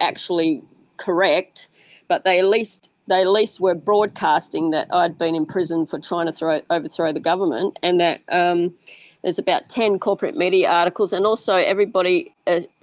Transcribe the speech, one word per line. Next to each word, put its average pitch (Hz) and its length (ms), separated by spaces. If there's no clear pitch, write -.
actually 165 600
correct, 180 720
but - 160
they 185 120
at 190 100
least, 220 420
they 185 140
at 185 80
least 214 320
were 180 120
broadcasting 165 960
that 156 220
I'd 170 240
been 165 180
in 156 100
prison 165 400
for 156 140
trying 170 260
to 160 80
throw, 160 360
overthrow 165 440
the 147 80
government, 175 600
and 180 200
that, 170 260
um, 175 460
there's - 160
about - 300
ten 208 300
corporate - 360
media 180 340
articles. 175 440
And 190 120
also 220 300
everybody, 185 800
uh, 170 140